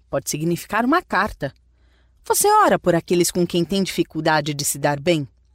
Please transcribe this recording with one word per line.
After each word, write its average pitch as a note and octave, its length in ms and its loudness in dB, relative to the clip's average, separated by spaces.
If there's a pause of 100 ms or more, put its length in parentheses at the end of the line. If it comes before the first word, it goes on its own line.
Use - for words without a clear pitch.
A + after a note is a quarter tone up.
pode C#3 200 -6
significar E3+ 560 -2
uma D#4+ 160 2
carta. F#3+ 520 -4 (720)
Você - 220 0
ora G4 320 4
por F3 160 2
aqueles E3+ 340 0
com F3 160 0
quem E3+ 180 0
tem G3 200 -2
dificuldade D#3 680 -2
de C#3+ 120 -6
se - 140 -4
dar C#3+ 200 0
bem? D3+ 280 0 (280)